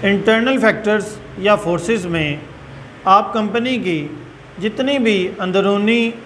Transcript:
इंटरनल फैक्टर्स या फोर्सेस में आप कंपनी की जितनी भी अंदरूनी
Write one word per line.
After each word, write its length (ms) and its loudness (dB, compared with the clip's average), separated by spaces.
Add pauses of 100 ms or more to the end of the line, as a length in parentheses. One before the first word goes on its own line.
इंटरनल 540 2
फैक्टर्स 600 0 (220)
या 180 4
फोर्सेस 480 -2
में 340 -2 (680)
आप 260 6
कंपनी 440 -2
की 320 -2 (500)
जितनी 380 -2
भी 420 2
अंदरूनी 720 2 (120)